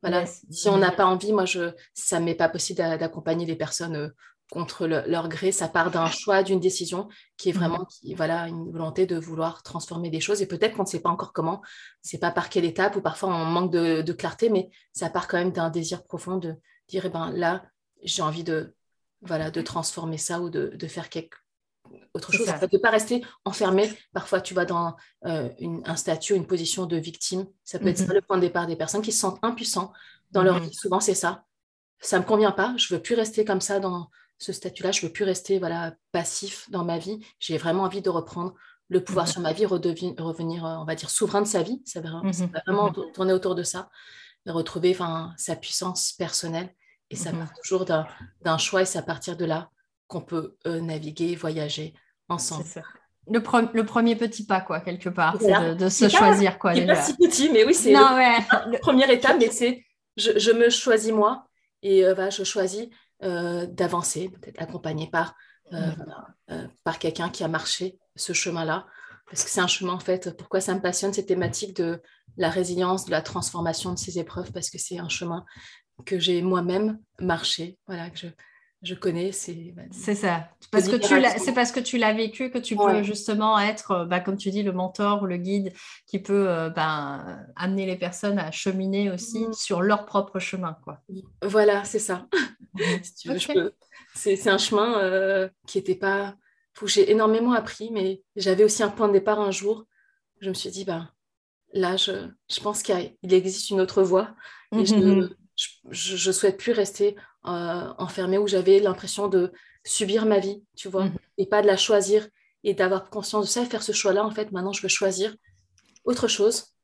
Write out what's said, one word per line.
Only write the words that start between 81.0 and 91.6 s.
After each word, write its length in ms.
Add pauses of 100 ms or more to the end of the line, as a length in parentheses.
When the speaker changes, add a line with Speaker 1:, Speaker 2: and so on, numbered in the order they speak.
Speaker 2:
l'as, 60
Speaker 1:
libération. 280
Speaker 2:
c'est 80
parce 200
que 80
tu 180
l'as 160
vécu 360
que 60
tu 180
Speaker 1:
Ouais. 200
Speaker 2:
peux 80
justement 560
être, 320
euh, 160
bah, 140
comme 180
tu 120
dis, 120
le 100
mentor 500
ou 40
le 100
guide 380 (320)
qui 120
peut, 300
euh, 220
ben, 720 (120)
amener 280
les 140
personnes 400
à 120
cheminer 600
aussi 380
Speaker 1:
Mm. 40
Speaker 2:
sur 300
leur 240
propre 320
chemin, 440
quoi. 200 (400)
Speaker 1:
Voilà, 420